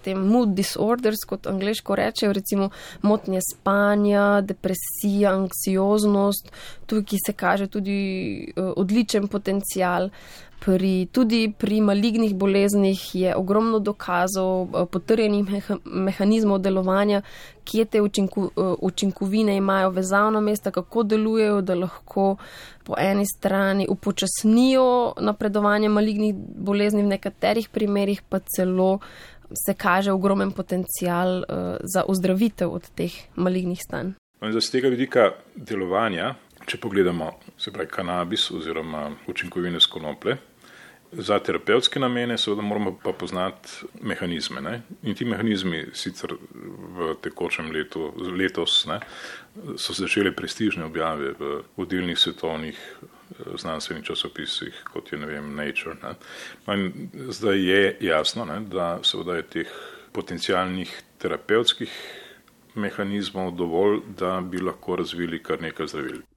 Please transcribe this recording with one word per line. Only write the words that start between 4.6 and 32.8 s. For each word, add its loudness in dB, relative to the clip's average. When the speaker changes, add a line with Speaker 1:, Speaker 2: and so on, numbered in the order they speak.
Speaker 1:
anksioznost, 2
tukaj 0
se -2
kaže 2
tudi, -2
eh, -2
odličen 2
potencial. 0
Pri, 4
tudi 4
pri 2
malignih 4
boleznih 4
je 2
ogromno 2
dokazov, 0
eh, 2
potrjenih 2
meha-, -2
mehanizmov 2
delovanja, 2
kje 2
te 2
učinku-, 2
eh, 0
učinkovine 0
imajo 4
vezavna 2
mesta, 0
kako 0
delujejo, 2
da 0
lahko 0
po -6
eni 2
strani 0
upočasnijo 4
napredovanje 2
malignih 2
bolezni, 0
v 4
nekaterih 0
primerih 0
pa 0
celo 2
se 2
kaže 2
ogromen 2
potencial, -2
eh, -4
za 0
ozdravitev 2
od -8